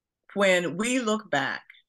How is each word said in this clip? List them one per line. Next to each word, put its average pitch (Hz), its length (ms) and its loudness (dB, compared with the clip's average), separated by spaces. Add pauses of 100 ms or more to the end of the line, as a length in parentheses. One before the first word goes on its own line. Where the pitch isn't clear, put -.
(340)
when 180 420 2
we 247 240 0
look 214 300 -2
back 131 340 -4 (240)